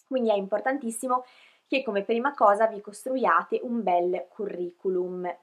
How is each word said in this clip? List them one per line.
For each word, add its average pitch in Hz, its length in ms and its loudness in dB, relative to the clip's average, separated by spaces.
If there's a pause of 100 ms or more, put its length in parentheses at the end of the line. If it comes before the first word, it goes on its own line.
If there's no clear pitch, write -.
quindi 240 220 0
è 208 40 4
importantissimo 240 880 -2 (440)
che 269 160 0
come 202 180 -2
prima 240 320 0
cosa 214 320 6
vi 208 140 -2
costruiate 208 840 0
un 233 220 -4
bel 180 440 2
curriculum 180 1040 -4 (100)